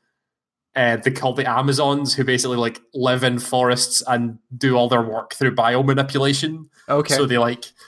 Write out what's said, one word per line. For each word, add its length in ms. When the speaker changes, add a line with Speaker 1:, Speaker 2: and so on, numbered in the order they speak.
Speaker 1:
uh, 220
they 140
called 260
the 120
Amazons, 680
who 100
basically, 320
like, 240
live 300
in 140
forests 680
and 320
do 200
all 120
their 140
work 320
through 200
biomanipulation. 1120
Speaker 2:
Okay. 260
Speaker 1:
So 120
they, 120
like, 260